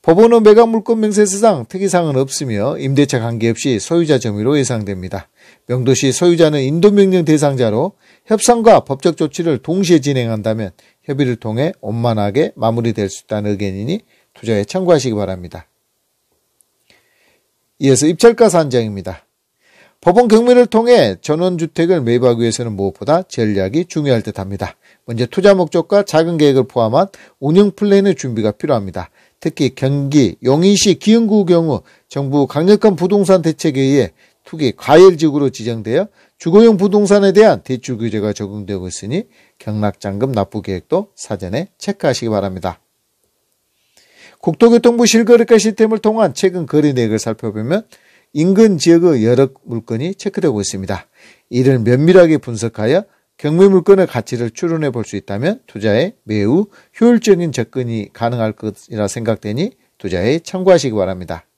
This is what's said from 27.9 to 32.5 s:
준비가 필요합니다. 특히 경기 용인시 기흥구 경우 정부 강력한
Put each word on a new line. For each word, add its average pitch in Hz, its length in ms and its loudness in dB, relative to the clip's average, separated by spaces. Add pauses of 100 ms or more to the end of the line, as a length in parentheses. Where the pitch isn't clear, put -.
준비가 110 380 -4
필요합니다. 101 580 -6 (300)
특히 151 340 -4
경기 139 680 0
용인시 175 520 2
기흥구 214 500 2
경우 165 380 0 (260)
정부 139 380 -2
강력한 196 500 2